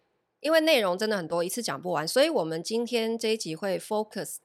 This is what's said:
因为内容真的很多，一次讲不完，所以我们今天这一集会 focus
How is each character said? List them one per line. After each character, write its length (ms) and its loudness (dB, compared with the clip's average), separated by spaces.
因 120 -2
为 80 6
内 200 4
容 180 2
真 100 0
的 80 0
很 120 -4
多， 160 0
一 40 -4
次 140 -6
讲 180 -4
不 100 -6
完， 160 0
所 160 4
以 60 6
我 160 0
们 180 -4
今 220 -2
天 340 -2
这 100 -2
一 80 2
集 180 -6
会 240 -2
focus 680 -6